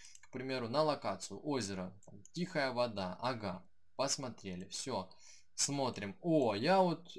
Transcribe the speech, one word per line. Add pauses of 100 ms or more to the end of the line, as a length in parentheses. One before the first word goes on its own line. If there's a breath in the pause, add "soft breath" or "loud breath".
(220 loud breath)
К
примеру,
на
локацию
озеро, (120)
там, (120)
тихая
вода,
ага, (320)
посмотрели,
все. (480 loud breath)
Смотрим.
О,
я
вот